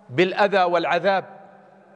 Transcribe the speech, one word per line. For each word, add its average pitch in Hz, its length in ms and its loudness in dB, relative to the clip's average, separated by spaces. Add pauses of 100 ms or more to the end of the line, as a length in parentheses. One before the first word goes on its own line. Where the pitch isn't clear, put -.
(100)
بالأذى 185 520 0
والعذاب 175 600 0 (720)